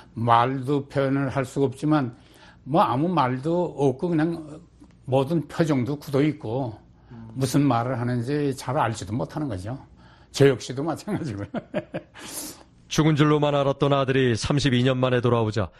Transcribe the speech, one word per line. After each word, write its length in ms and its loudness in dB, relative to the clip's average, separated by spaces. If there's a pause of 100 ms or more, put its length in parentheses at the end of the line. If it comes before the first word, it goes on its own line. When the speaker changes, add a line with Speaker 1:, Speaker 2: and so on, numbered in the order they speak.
(140)
Speaker 1:
말도 720 2
표현을 400 0
할 160 -2
수가 220 0
없지만 500 0 (480)
뭐 160 2
아무 280 2
말도 680 0
없고 320 0
그냥 520 -2 (440)
모든 420 0
표정도 520 0
굳어 240 -2
있고 560 -4 (560)
무슨 280 2
말을 380 0
하는지 560 -2
잘 220 -4
알지도 340 -2
못하는 340 -6
거죠. 320 -8 (520)
저 180 6
역시도 340 -2
마찬가지고요. 720 -6
<laughs> 1400 -12
Speaker 2:
죽은 260 4
줄로만 400 4
알았던 380 2
아들이 420 2
삼십이 480 2
년 160 2
만에 220 2
돌아오자 600 0